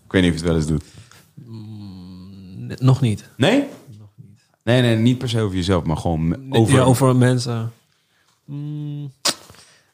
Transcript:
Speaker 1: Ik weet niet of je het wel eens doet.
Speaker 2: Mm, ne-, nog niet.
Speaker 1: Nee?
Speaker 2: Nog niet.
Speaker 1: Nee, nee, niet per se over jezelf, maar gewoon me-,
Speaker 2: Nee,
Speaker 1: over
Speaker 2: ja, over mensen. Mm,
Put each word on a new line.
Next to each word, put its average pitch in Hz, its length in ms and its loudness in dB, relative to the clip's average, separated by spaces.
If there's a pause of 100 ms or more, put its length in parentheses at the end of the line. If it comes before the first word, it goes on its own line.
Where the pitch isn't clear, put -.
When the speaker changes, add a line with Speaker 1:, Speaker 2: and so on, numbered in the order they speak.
Speaker 1:
Ik - 80 -20
weet 95 100 4
niet 87 100 4
of 76 80 -4
je 82 40 -6
het 85 80 2
wel 82 40 2
eens 78 100 0
doet. 76 180 -2 (500)
Speaker 2:
Mm, 98 1300 -18
ne-, 120 120 -12
nog 131 220 4
niet. 110 360 -2
Speaker 1:
Nee? 226 280 2 (340)
Speaker 2:
Nog - 180 -20
niet. - 240 -20 (240)
Speaker 1:
Nee, 123 180 2
nee, 117 140 2
niet 120 220 2
per 131 100 -8
se 113 120 -2
over 98 160 -2
jezelf, 87 280 0
maar 80 120 -2
gewoon 82 320 -2
me-, 87 80 0
Speaker 2:
Nee, - 240 0
Speaker 1:
over 117 140 4
Speaker 2:
ja, 131 80 6
over 127 340 4
mensen. 123 560 0 (720)
Mm, 147 680 -10 (800)